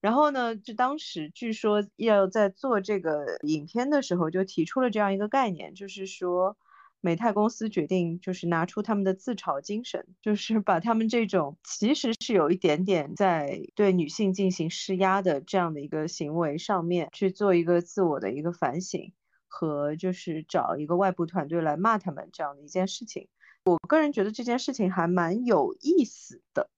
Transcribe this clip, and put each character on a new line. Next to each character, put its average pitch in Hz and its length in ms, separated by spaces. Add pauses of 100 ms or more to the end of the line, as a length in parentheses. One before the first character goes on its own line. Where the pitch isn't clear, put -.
然 214 120
后 294 180
呢， 240 240
就 214 180
当 254 240
时 165 320
据 226 220
说 208 340 (120)
要 208 280
在 202 220
做 220 320
这 196 220
个 151 240 (160)
影 151 240
片 240 240
的 294 120
时 185 140
候 170 140
就 185 160
提 175 180
出 165 160
了 254 100
这 208 80
样 202 160
一 196 40
个 208 100
概 254 220
念， 151 240
就 196 160
是 190 180
说 180 480 (460)
美 170 160
泰 220 160
公 208 160
司 220 180
决 190 180
定 175 360
就 190 100
是 180 160
拿 170 180
出 208 160
他 208 140
们 202 80
的 190 100
自 226 220
嘲 147 240
精 208 240
神， - 240 (140)
就 214 140
是 220 260
把 190 180
他 220 140
们 226 160
这 226 180
种 160 380
其 247 300
实 226 180 (100)
是 247 100
有 160 160
一 175 60
点 170 300
点 170 280
在 160 480 (140)
对 202 160
女 175 160
性 196 240
进 190 220
行 165 160
施 - 260
压 190 260
的 156 200
这 180 160
样 170 160
的 147 80
一 143 80
个 156 180
行 156 280
为 160 220
上 180 280
面 170 260
去 190 180
做 196 240
一 170 120
个 175 160
自 175 200
我 151 200
的 101 100
一 139 100
个 170 120
反 151 260
省， - 320 (380)
和 147 480
就 180 160
是 160 340
找 - 300
一 151 80
个 165 100
外 190 160
部 175 140
团 160 240
队 170 120
来 151 140
骂 208 220
他 185 160
们 - 180
这 - 100
样 143 140
的 143 60
一 147 80
件 185 180
事 - 160
情。 - 240 (380)
我 175 140
个 311 200
人 294 140
觉 208 100
得 214 80
这 226 140
件 240 140
事 - 120
情 214 180
还 180 200
蛮 180 340
有 185 380
意 311 240
思 - 360 (120)
的。 - 240